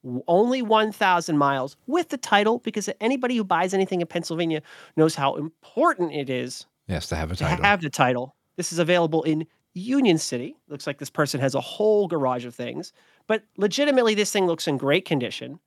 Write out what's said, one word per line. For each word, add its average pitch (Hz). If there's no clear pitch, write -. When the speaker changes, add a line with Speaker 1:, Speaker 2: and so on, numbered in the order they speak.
Speaker 1:
w-, 127
only 240
one 214
thousand 180
miles 139
with 330
the 285
title, 214
because 208
anybody 247
who 220
buys 185
anything 190
in 165
Pennsylvania 165
knows 160
how 139
important 175
it 139
is 127
Speaker 2:
Yes, 92
to 85
have 80
a 92
Speaker 1:
to -
Speaker 2:
title. 175
Speaker 1:
have 170
the -
title. 127
This 170
is 165
available 165
in 160
Union 220
City. 139
Looks 147
like 143
this 139
person 143
has 135
a 131
whole 208
garage 127
of 120
things, 123
but 214
legitimately, 240
this 202
thing 190
looks 165
in 143
great 143
condition. 135